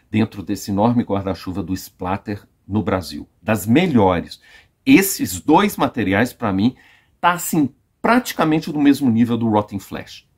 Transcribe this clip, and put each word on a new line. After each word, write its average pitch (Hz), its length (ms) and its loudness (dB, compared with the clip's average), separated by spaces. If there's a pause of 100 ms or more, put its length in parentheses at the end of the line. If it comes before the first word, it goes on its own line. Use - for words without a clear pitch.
dentro 110 340 -4
desse 101 260 -8
enorme 110 340 2
guarda-chuva 95 600 -6
do 87 100 -6
Splatter 95 760 -8 (200)
no - 160 -2
Brasil. 82 440 -6 (140)
Das 104 240 -2
melhores. 110 760 2 (460)
Esses 139 540 2
dois 196 380 2
materiais, 107 540 0
pra 104 220 -4
mim, 104 220 0 (440)
tá, 175 140 2
assim, 170 400 -2 (280)
praticamente 165 720 0
do 151 80 -4
mesmo 143 300 2
nível 117 280 2
do 113 120 -2
Rotting 104 300 -2
Flesh. - 480 -14 (100)